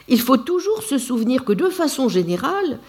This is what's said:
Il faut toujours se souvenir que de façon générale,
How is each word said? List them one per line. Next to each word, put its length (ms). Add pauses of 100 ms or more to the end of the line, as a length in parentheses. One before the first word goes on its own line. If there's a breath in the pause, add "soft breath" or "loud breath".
Il 140
faut 160
toujours 460
se 140
souvenir 460
que 100
de 160
façon 380
générale, 800